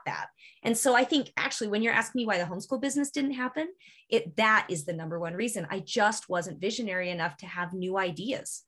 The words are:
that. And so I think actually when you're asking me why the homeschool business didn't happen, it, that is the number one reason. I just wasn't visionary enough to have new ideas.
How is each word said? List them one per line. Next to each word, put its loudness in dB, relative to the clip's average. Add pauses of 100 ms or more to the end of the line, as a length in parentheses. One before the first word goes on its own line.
that. -6 (360)
And 2
so 6
I 8
think 2
actually -2
when 2
you're 2
asking 0
me 0
why 2
the 0
homeschool -4
business 0
didn't 0
happen, -4 (400)
it, 0
that 6
is -2
the -4
number -4
one -4
reason. -4
I -4
just 2
wasn't -2
visionary -2
enough -2
to -16
have -4
new -2
ideas. -4